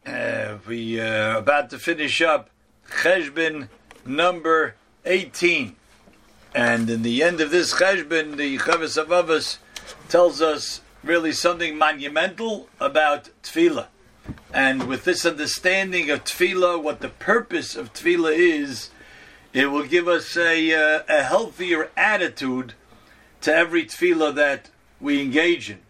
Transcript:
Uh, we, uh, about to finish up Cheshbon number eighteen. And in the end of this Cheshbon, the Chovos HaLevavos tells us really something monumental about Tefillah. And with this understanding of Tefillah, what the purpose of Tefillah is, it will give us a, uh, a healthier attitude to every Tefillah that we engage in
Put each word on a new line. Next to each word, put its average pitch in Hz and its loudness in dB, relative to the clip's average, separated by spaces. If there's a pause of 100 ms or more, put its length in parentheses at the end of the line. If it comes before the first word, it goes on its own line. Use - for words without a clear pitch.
Uh, 113 -6
we, 113 -6
uh, 110 -2
about 143 0
to 131 -14
finish 151 -2
up 156 0 (360)
Cheshbon 156 0 (360)
number 160 0 (280)
eighteen. 170 0 (800)
And 117 2
in 117 -2
the 117 0
end 170 2
of 151 0
this 165 2
Cheshbon, 165 0
the 139 -4
Chovos 156 -2
HaLevavos 160 0 (520)
tells 165 4
us - -2 (220)
really 160 0
something 170 -2
monumental 156 -2 (100)
about 147 0 (120)
Tefillah. 165 0 (680)
And 135 0
with 127 -6
this 175 0
understanding 175 0
of 139 -2
Tefillah, 180 0
what 147 -6
the 131 -8
purpose - -2
of 123 -12
Tefillah 165 2
is, 151 0 (600)
it 139 2
will 143 -2
give 175 2
us 170 -2
a, 165 2
uh, 156 2
a 151 4
healthier 175 -2
attitude 147 -2 (680)
to 151 0
every 165 2
Tefillah 160 0
that 143 0 (320)
we 143 0
engage 143 0
in 95 -16 (100)